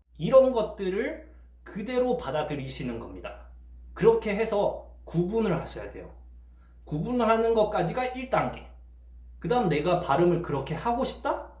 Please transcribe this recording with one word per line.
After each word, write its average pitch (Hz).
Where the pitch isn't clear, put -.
이런 262
것들을 214
그대로 247
받아들이시는 135
겁니다. -
그렇게 220
해서 208
구분을 180
하셔야 101
돼요. 87
구분을 220
하는 226
것까지가 214
일 254
단계. -
그 175
다음 240
내가 151
발음을 165
그렇게 143
하고 240
싶다? -